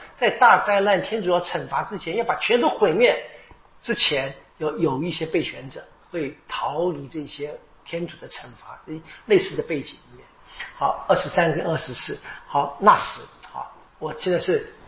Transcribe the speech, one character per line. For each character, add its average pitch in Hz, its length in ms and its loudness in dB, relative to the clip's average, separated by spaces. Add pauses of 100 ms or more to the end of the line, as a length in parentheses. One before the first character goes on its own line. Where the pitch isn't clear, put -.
(160)
在 233 140 2
大 220 360 6
灾 202 140 4
难， 196 240 2
天 226 180 -4
主 175 80 -2
要 175 120 4
惩 147 260 -2
罚 143 160 -4
之 208 140 -10
前， 165 180 -8
要 226 80 0
把 156 120 0
全 240 260 2
都 311 80 4
毁 175 240 2
灭 214 280 4 (600)
之 - 120 -2
前， 139 400 0 (240)
有， 156 220 -4
有 143 240 0
一 180 80 -2
些 - 140 -4
被 160 180 0
选 131 260 -10
者 - 140 -12 (280)
会 151 260 -6 (100)
逃 165 440 -2
离 143 180 -10
这 151 160 -8
些 147 340 -10 (240)
天 170 240 -6
主 - 140 -14
的 127 80 -14
惩 - 140 -6
罚， - 360 -18 (460)
类 208 120 6
似 - 200 0
的 - 60 -4
背 147 180 -4
景 - 160 -10 (120)
里 123 60 -20
面。 127 100 -20 (520)
好， - 320 -2
二 185 80 6
十 - 100 -2
三 165 260 2
跟 165 140 -4
二 156 100 0
十 131 160 2
四。 - 240 -2 (300)
好 - 320 -2
，“那 190 180 8
时”， - 220 0 (320)
好， - 240 -12 (240)
我 147 180 -8
现 180 140 -2
在 170 80 2
是 - 340 0 (140)